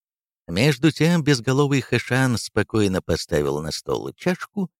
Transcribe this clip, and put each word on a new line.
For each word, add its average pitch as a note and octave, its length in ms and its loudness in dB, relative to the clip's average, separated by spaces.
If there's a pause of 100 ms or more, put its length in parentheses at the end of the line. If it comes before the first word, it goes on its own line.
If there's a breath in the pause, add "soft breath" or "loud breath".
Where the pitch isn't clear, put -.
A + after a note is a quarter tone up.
(480)
Между B2+ 440 2
тем E3 320 2
безголовый C3+ 580 2
Хэшан B2 560 0
спокойно G2+ 640 0
поставил D2 600 -2
на D#2 100 -8
стол B1+ 420 -6
чашку, - 560 -6 (100)